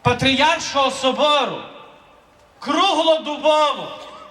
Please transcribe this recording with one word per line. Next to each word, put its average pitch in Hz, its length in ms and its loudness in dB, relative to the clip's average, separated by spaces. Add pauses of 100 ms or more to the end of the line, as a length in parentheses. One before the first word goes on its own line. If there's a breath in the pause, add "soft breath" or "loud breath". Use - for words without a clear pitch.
патріаршого 269 880 2
собору 262 680 0 (1000)
круглодобово 302 1400 0 (320)